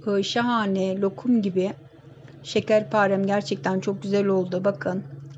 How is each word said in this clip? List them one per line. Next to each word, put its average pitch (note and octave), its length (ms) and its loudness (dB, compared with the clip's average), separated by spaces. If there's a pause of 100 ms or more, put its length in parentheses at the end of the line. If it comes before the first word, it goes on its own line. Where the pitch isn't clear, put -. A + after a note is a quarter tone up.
e, G3+ 160 2
şahane G3+ 800 0
lokum A3 400 2
gibi F#3+ 320 0 (720)
şekerparem G#3 840 2
gerçekten G3 540 0
çok G3 240 -4
güzel G3+ 220 2
oldu. F#3 400 0
Bakın, F#3+ 380 -2 (340)